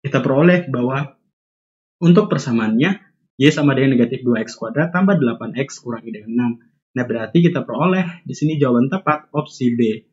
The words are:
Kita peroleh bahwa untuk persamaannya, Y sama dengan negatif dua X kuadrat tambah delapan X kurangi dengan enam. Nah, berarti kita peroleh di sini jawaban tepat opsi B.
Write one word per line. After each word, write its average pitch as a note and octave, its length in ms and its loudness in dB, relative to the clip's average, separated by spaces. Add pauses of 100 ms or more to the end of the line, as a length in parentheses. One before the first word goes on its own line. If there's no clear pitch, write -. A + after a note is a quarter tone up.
Kita C#3 180 -2
peroleh D#3+ 500 4
bahwa C3 460 -4 (840)
untuk F3+ 280 6
persamaannya, A#2+ 600 0 (480)
Y C#3 120 6
sama D3 280 2
dengan C3 200 2
negatif A#2+ 280 -2
dua A2+ 160 0
X - 160 -12
kuadrat C#3 320 -4
tambah F#3 280 2
delapan A#2 360 -2
X C3+ 280 -8
kurangi A2+ 320 -12
dengan G#2+ 200 -16
enam. A#2+ 180 0 (420)
Nah, B2 100 -2
berarti A#2 380 0
kita C#3+ 240 0
peroleh F3 600 -2
di B2+ 80 -10
sini D3+ 240 -2
jawaban B2+ 320 2
tepat D3+ 440 -4
opsi C3 400 -2
B. A2 280 -2 (100)